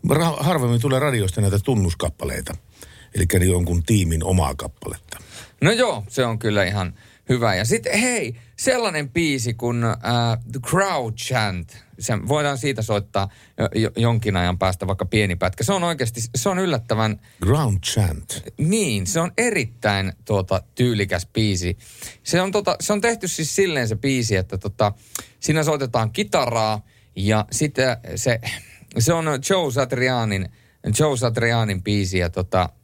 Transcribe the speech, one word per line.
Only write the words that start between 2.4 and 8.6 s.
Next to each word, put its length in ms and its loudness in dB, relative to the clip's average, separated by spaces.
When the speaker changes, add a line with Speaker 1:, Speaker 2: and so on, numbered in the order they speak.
Speaker 1:
Elikkä 240 2
niin 140 4
jonkun 300 2
tiimin 420 2
omaa 300 2
kappaletta. 640 -12
Speaker 2:
No 120 4
joo, 360 2
se 160 0
on 140 -2
kyllä 260 2
ihan 300 -2
hyvä. 260 2
Ja 100 0
sit 220 0
hei, 500 -2
sellainen 540 0